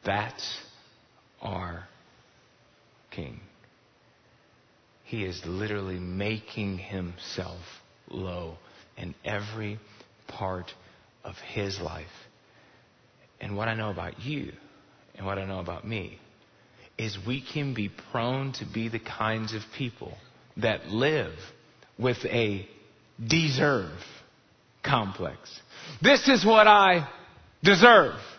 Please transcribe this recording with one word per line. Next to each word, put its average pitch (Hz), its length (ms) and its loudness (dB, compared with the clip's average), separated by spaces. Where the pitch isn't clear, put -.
That's 104 560 -6
our 90 460 -8
King. 67 300 -12
He 110 220 -8
is 90 200 -10
literally 95 540 -6
making 98 800 -6
himself 87 1040 -10
low 87 500 -10
in - 160 -12
every 107 540 -8
part 92 460 -8
of - 160 -14
his 98 400 -6
life. 82 480 -12
And 101 180 -8
what 107 100 -4
I 113 60 -2
know 110 160 -4
about 85 320 -10
you 139 320 -8
and 98 100 -12
what 98 120 -4
I 95 80 -6
know 95 140 -6
about 87 260 -8
me 104 340 -8
is 107 280 -8
we 131 160 -4
can 139 320 -6
be 104 160 -4
prone 127 640 -4
to 107 120 -10
be 113 220 -4
the 113 120 -6
kinds 110 540 -4
of 107 100 -8
people - 440 -10
that 107 320 -2
live 113 480 0
with 123 280 -2
a 104 420 -2
deserve 131 840 0
complex. 98 760 -2
"This 262 280 6
is 202 160 6
what 214 220 10
I 190 400 8
deserve." 190 520 10